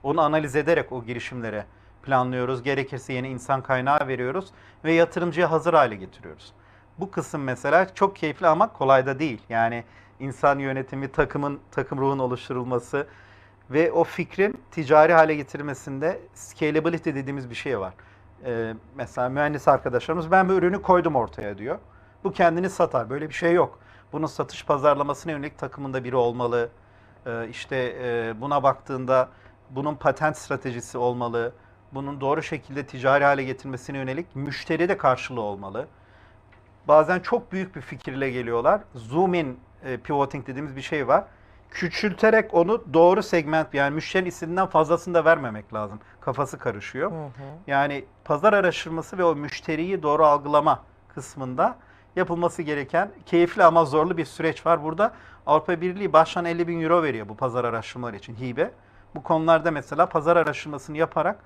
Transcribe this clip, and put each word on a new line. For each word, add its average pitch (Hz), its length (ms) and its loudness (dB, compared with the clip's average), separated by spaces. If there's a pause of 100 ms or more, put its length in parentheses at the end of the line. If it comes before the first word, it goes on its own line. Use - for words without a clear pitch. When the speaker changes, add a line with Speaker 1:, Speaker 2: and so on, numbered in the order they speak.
Speaker 1:
Onu 147 180 0
analiz 151 360 0
ederek 151 360 2
o 123 120 -8
girişimlere 113 600 -8 (360)
planlıyoruz. 127 600 -2
Gerekirse 135 500 -4
yeni 127 160 -6
insan 131 340 -4
kaynağı 135 460 0
veriyoruz 131 420 -4 (340)
ve 160 80 2
yatırımcıya 165 580 2
hazır 160 240 2
hale 123 220 4
getiriyoruz. 90 560 -18 (460)
Bu 190 120 -8
kısım 156 320 -6
mesela 143 520 0
çok 196 220 0
keyifli 160 300 -2
ama 175 260 4
kolay 131 340 4
da 135 120 -4
değil. 135 300 -4
Yani 113 360 -2 (360)
insan 139 380 0
yönetimi, 135 540 -6
takımın, 143 480 -2 (100)
takım 139 280 -6
ruhun 135 200 0
oluşturulması 127 880 -4 (640)
ve 156 220 2
o 165 120 4
fikrin - 640 -4
ticari 151 420 6
hale 160 220 8
getirmesinde 143 840 -6 (140)
scalability 156 760 -2
dediğimiz 135 400 -6
bir 117 40 -12
şey 120 260 -4
var. 92 140 -8 (500)
Ee, 117 300 -4 (200)
mesela 127 340 -6
mühendis 147 400 -2
arkadaşlarımız, 143 640 0
"Ben 185 180 6
bu 185 40 2
ürünü 185 300 2
koydum 170 340 4
ortaya." 104 420 -4
diyor. 135 200 -8 (460)
Bu 196 80 -4
kendini 175 380 2
satar. 131 400 -2
Böyle 147 180 -8
bir 139 60 -16
şey 170 200 0
yok. 170 240 2 (340)
Bunun 156 140 -6
satış - 400 -8
pazarlamasına 143 640 0
yönelik 147 260 -10
takımında 131 460 -8
biri 123 120 -4
olmalı. 120 520 0 (580)
Ee, 117 220 -8
işte, 127 540 -6
e, 117 380 -4
buna 139 220 -2
baktığında 131 640 0 (420)
bunun 139 240 -4
patent 143 420 0
stratejisi 123 640 -8
olmalı. 120 540 -2 (400)
Bunun 143 280 -10
doğru 143 220 0
şekilde 139 440 -10
ticari 135 380 2
hale 139 200 4
getirmesine 131 540 -8
yönelik 135 380 -8
müşteri 156 520 -2
de 190 80 0
karşılığı 127 440 0
olmalı. 101 460 -8 (1040)
Bazen 156 320 6
çok 233 320 -4
büyük 190 240 -6
bir 139 40 -12
fikirle 135 500 -6
geliyorlar. 123 500 0 (140)
Zoom 147 400 -2
in, 139 260 -4 (240)
e, 131 120 -6
pivoting 139 500 -2
dediğimiz 135 300 -10
bir 120 60 -12
şey 143 260 -4
var. 156 160 4 (460)
Küçülterek 214 840 0
onu 175 400 2
doğru 180 280 6
segment, 160 520 0
yani 143 200 0
müşterinin 180 340 -2
istediğinden 180 380 -4
fazlasını 165 480 2
da 160 100 4
vermemek 127 500 0
lazım. 107 260 -8 (200)
Kafası 139 380 -4
karışıyor. 123 520 -6
Speaker 2:
Hı 170 40 -12
hı. 151 160 -12 (360)
Speaker 1:
Yani 139 380 0 (200)
pazar 160 280 2
araştırması 170 640 -2
ve 180 60 0
o 165 120 2
müşteriyi 160 680 -6
doğru 151 220 2
algılama 147 580 4 (260)
kısmında 139 680 -4 (400)
yapılması 170 460 -2
gereken 151 480 -2 (160)
keyifli 175 380 4
ama 165 200 8
zorlu 156 320 0
bir 165 80 -2
süreç - 420 -4
var. 160 180 2
Burada 165 280 -2 (340)
Avrupa 156 340 2
Birliği 180 320 -4
baştan 160 320 4
elli 170 240 -2
bin 170 120 -4
euro 165 220 4
veriyor 113 260 -4
bu 107 80 -14
pazar 123 280 -2
araştırmaları 117 520 -6
için 120 180 -16
hibe. 127 360 -4 (440)
Bu 165 80 -12
konularda 160 480 2
mesela 151 380 0
pazar 165 280 2
araştırmasını 151 600 -4
yaparak 165 500 0